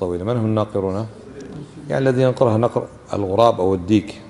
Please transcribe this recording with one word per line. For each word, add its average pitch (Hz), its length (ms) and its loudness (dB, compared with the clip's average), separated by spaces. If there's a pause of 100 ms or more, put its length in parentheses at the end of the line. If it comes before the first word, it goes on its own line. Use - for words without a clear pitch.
طويلة". 87 240 -4
من 120 120 -2
هم 113 80 -2
الناقرون؟ 107 640 -2 (800)
يعني 139 200 0
الذي 127 140 2
ينقرها 127 360 4
نقر 120 240 0 (300)
الغراب 101 480 2
أو 95 140 2
الديك، 95 560 0